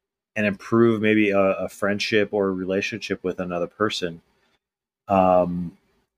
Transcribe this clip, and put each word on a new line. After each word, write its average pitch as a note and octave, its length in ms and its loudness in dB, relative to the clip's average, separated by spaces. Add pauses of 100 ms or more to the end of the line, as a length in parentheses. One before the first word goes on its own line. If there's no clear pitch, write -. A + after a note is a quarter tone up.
(380)
and G#2+ 80 0
improve A2+ 560 2
maybe G#2+ 280 4
a, G2 100 2
a F#2+ 300 0
friendship G2+ 600 -2
or G2+ 160 0
a F#2+ 40 0
relationship F#2+ 720 -4
with F2+ 160 -6
another F2+ 280 -6
person. F2 540 -6 (840)
Um, F2+ 680 2 (400)